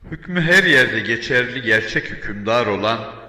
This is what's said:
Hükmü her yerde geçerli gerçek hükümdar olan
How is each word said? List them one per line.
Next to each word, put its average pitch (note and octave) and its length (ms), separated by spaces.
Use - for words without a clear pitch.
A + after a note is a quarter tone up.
Hükmü F3+ 300
her F3+ 240
yerde B2+ 360
geçerli A#2+ 640
gerçek A2 480
hükümdar G#2+ 560
olan G#2+ 480